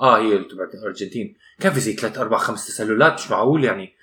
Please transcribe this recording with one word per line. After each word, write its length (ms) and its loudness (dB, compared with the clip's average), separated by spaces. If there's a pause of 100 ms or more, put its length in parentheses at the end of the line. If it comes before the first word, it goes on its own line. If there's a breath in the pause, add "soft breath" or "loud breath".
آه، 180 6
هي 40 0
اللي 260 2
تبعت 260 -10
الأرجنتين. 640 -10 (240 soft breath)
كان 120 2
في 80 0
زي 120 0
ثلاث، 260 -6
أربع، 200 0
خمس 280 -4
تسللات، 460 2
مش 180 -8
معقول 340 2
يعني. 380 -2